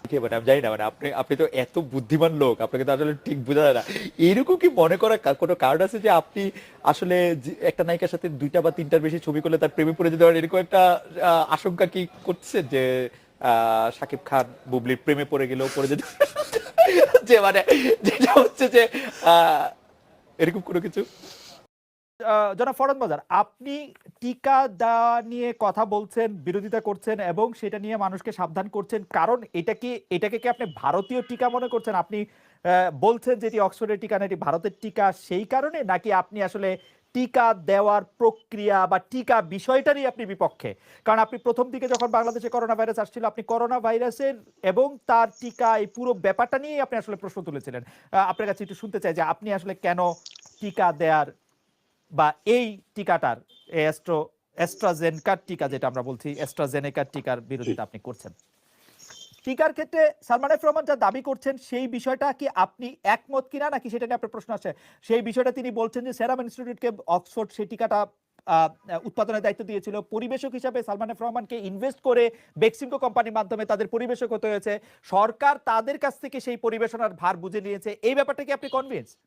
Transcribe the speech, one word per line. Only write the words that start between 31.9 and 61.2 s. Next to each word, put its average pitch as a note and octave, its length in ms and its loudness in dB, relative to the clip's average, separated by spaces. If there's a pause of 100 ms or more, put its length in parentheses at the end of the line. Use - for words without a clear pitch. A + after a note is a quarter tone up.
আপনি, G#3 280 -4
আহ, F3+ 680 0
বলছেন A3 480 2
যে A3 80 -4
এটি A3 140 0
অক্সফোর্ডের G3+ 380 -2
টিকা G3+ 200 -2
না, G3+ 60 -4
এটি F#3+ 100 -4
ভারতের F3 360 -2 (100)
টিকা, G3+ 320 0
সেই F#3+ 320 -6
কারণে, C#4+ 400 -2
নাকি F#3 280 -2
আপনি G3 300 0
আসলে F#3+ 360 -4 (360)
টিকা A#3 400 2
দেওয়ার G3+ 500 2
প্রক্রিয়া G#3 840 0
বা F#3 120 2
টিকা A3+ 440 0
বিষয়টারই C4 640 0
আপনি A#3+ 200 -6
বিপক্ষে? E3 480 -4 (300)
কারণ A3 140 2
আপনি A3 200 0
প্রথম A#3+ 320 -2
দিকে B3+ 180 -6
যখন A#3+ 180 0
বাংলাদেশে A#3 420 -2
করোনা A3+ 260 -2
ভাইরাস A3 240 -2
আসছিল, A3+ 260 -6
আপনি A3 180 -4
করোনা A#3 380 -2
ভাইরাসের A#3 540 -2 (280)
এবং B3+ 440 0
তার A3+ 220 4 (120)
টিকা, A3+ 380 0
এই G#3 80 -4
পুরো A#3+ 280 -4
ব্যাপারটা G3 440 0
নিয়েই D4 220 -6
আপনি B3 180 -2
আসলে G3+ 180 -8
প্রশ্ন F#3 260 -12
তুলেছিলেন। C3+ 400 -10
আহ, - 360 -6
আপনার F#3+ 300 0
কাছে G3 160 -6
একটু F#3 100 -14
শুনতে G3+ 260 -8
চাই E3+ 140 -2
যে E3 80 0
আপনি E3+ 300 -4
আসলে F#3+ 220 -6
কেন F3 380 0 (480)
টিকা F#3+ 320 0
দেয়ার D#3 340 2 (880)
বা D3+ 220 2 (100)
এই A3 360 0 (140)
টিকাটার, E3+ 420 0 (320)
এই D#3+ 140 -2
অ্যাস্ট্রো-, D#3 460 -2 (260)
অ্যাস্ট্রাজেনেকার E3+ 840 -2 (100)
টিকা D#3+ 220 -6
যেটা C3 200 -6
আমরা B2+ 140 -6
বলছি, C3+ 320 -10
অ্যাস্ট্রাজেনেকার C#3+ 800 -6
টিকার B2+ 280 -6
বিরোধিতা A#2+ 420 -8
আপনি G#2 180 -14
করছেন। A2 320 -16 (1120)
টিকার C4 280 2
ক্ষেত্রে D#4 380 2 (120)
সালমান C4 280 0
এফ D4+ 140 0
রহমান D4+ 200 0
যা C#4+ 120 0
দাবি A3 260 0